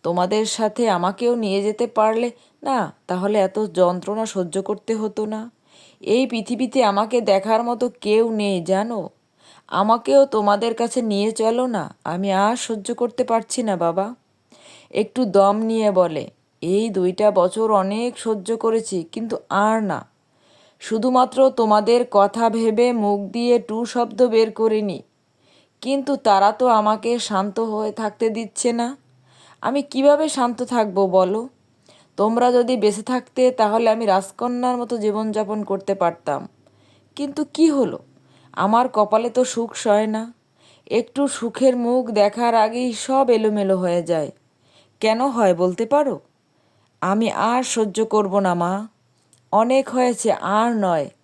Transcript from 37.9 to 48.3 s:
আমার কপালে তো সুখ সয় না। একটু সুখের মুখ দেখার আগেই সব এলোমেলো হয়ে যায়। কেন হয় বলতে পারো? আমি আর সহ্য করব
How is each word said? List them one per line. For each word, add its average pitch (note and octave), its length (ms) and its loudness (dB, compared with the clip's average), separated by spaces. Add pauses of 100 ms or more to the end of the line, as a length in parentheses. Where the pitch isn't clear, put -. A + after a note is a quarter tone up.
আমার A3+ 360 2
কপালে A3 420 0
তো B3+ 140 2
সুখ A#3 300 -6
সয় G#3+ 320 2
না। A3 260 -6 (540)
একটু C4 420 -2
সুখের B3 480 0
মুখ A#3+ 340 0
দেখার G#3+ 440 2
আগেই A#3 380 0
সব C4 380 0
এলোমেলো G#3 480 2
হয়ে F3 240 0
যায়। D#3+ 280 -2 (720)
কেন A3+ 280 0
হয় A3 260 2
বলতে F3+ 320 0
পারো? C#4 340 0 (800)
আমি G#3 300 0
আর A#3+ 320 0
সহ্য A3 420 -2
করব G3+ 340 0